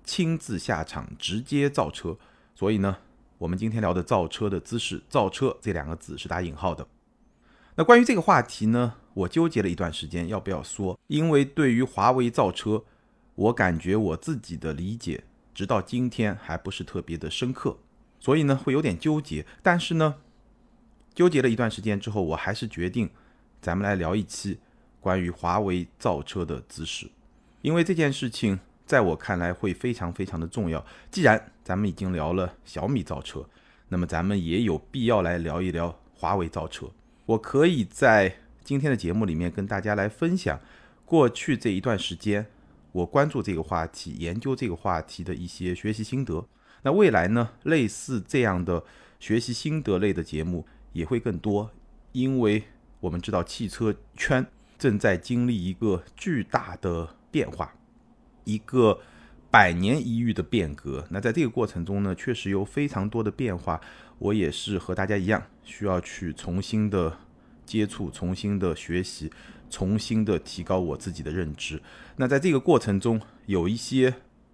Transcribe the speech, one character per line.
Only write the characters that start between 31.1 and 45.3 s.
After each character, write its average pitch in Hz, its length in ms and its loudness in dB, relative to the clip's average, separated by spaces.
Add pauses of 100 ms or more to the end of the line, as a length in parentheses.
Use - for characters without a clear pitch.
既 185 120 -2
然 110 280 4 (140)
咱 92 120 -4
们 104 120 0
已 85 40 -4
经 92 200 -4
聊 80 220 -2
了 92 200 -2 (100)
小 - 220 -8
米 123 160 0
造 69 180 -8
车， - 280 -12 (400)
那 90 100 -2
么 87 80 0
咱 82 180 -2
们 101 160 0
也 85 220 0
有 87 160 2 (140)
必 123 140 -2
要 110 160 4
来 87 160 0
聊 82 220 -4
一 92 120 -2
聊 85 260 -4 (160)
华 87 220 -2
为 85 120 -2
造 80 200 -8
车。 - 200 -12 (380)
我 113 100 2
可 139 300 2
以 147 180 2
在 104 520 4 (260)
今 139 160 -2
天 147 100 0
的 127 80 4
节 87 160 -2
目 107 120 2
里 85 100 0
面 87 160 -2
跟 98 160 -6
大 101 140 -4
家 104 160 0
来 101 120 0
分 170 280 0
享 76 240 -2 (440)
过 151 240 6
去 - 280 0
这 117 140 -2
一 95 100 0
段 110 180 0
时 87 160 -6
间 104 320 0 (460)
我 90 120 0
关 143 240 2
注 135 140 -4
这 90 140 -4
个 80 80 -4
话 82 240 -2
题、 - 320 -14
研 87 180 -4
究 135 160 -4
这 123 140 -4
个 85 80 -4
话 85 260 -2
题 - 220 -12
的 90 100 -6